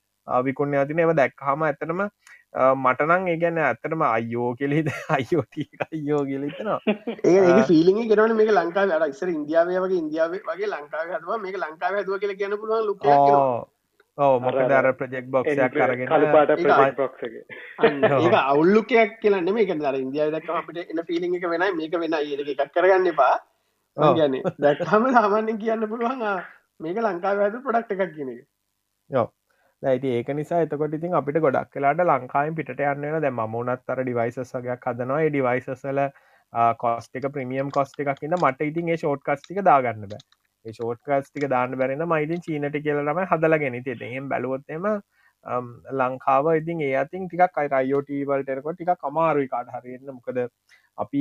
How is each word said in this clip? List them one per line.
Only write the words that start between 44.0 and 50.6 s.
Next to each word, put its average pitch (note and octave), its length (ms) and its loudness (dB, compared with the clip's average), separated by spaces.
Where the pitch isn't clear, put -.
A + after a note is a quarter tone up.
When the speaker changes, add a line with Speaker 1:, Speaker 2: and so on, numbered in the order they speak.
Speaker 1:
එහෙම C3 200 -10
බැලුවොත් C3 380 -4
එහෙම, D#3+ 200 -8
අම්, B2 200 -6
ලංකාව C3 640 0
ඉතින් D#3+ 280 -2
ඒ C3+ 160 -2
අතින් F3+ 320 -4
ටිකක් F3 320 2
අර C#3+ 140 -2
අයි C3+ 200 0
ඕ C#3+ 80 0
ටී C#3+ 220 -6
වලට C#3 260 -2
එනකොට C3+ 280 -8
ටිකක් F3 260 -2
අමාරුයි D3 440 0
කාට B2 220 -8
හරි B2 240 -14
එන්න. C3+ 200 -16
මොකද B2+ 260 -6